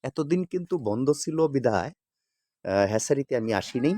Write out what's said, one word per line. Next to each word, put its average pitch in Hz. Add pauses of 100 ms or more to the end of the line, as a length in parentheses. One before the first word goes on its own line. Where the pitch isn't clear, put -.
এতদিন 160
কিন্তু 180
বন্ধ 120
ছিল 156
বিধায়, 120
আহ, -
হ্যাচারিতে 131
আমি 113
আসি 117
নাই। 156